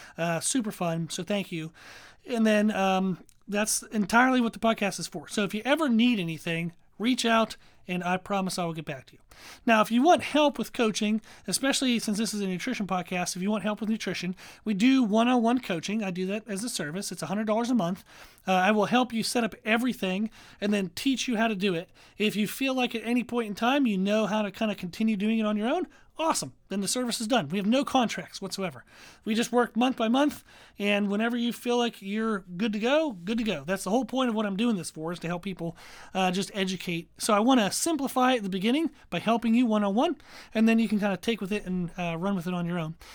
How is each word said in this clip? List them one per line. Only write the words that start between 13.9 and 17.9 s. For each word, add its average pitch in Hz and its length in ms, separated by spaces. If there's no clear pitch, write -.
we 214 80
do 262 280
one-on-one 233 580
coaching. 196 420
I 190 80
do 185 160
that 214 200
as 202 160
a 247 60
service. 175 420
It's 180 120
a 156 40
hundred 208 200
dollars 226 240
a 262 40
month. 185 300